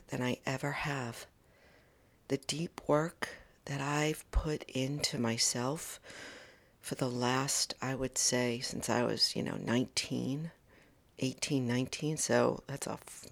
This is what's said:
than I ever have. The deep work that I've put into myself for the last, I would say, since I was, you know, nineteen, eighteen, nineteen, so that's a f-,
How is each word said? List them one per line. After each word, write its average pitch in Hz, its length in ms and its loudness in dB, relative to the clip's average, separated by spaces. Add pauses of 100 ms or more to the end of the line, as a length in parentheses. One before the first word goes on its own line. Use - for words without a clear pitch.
than 131 140 -2
I 123 240 2
ever 135 260 -2
have. 135 540 -4 (1040)
The 135 80 2
deep 156 500 -4
work 151 400 2 (380)
that 143 160 -4
I've 147 500 0
put 151 380 0
into 135 500 -2
myself 123 800 0 (800)
for - 160 -6
the 135 120 0
last, 123 720 2
I 131 140 0
would 127 240 -2
say, 123 420 4
since - 300 -4
I 117 140 4
was, - 320 2
you 113 80 0
know, - 200 -2
nineteen, 127 840 0 (720)
eighteen, 131 480 0
nineteen, 131 500 0
so 120 480 4
that's - 220 -6
a - 60 -2
f-, - 380 -12